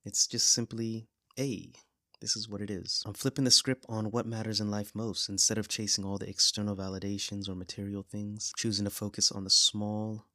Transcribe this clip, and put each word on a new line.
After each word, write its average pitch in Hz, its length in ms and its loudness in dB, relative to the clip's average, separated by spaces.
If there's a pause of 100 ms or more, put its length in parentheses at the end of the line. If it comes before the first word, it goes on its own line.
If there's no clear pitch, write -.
It's - 240 2
just - 260 4
simply, 113 540 -2 (280)
"Hey, 127 380 -4 (480)
this - 140 -2
is 110 120 -6
what 104 140 -6
it 101 80 -6
is." - 360 -4
I'm 104 80 -8
flipping 135 300 0
the 127 80 6
script - 380 6
on 110 220 0
what 113 160 0
matters 110 340 -2
in 104 80 0
life 104 240 -2
most, 107 360 -2
instead 101 280 4
of 107 100 -2
chasing 101 380 0
all 98 120 -2
the 98 120 -6
external 104 460 2
validations 98 760 -4
or 92 60 -6
material 101 480 -6
things, 104 520 -6
choosing 101 300 0
to 101 60 0
focus - 400 0
on 98 120 -6
the 95 60 -6
small 107 840 2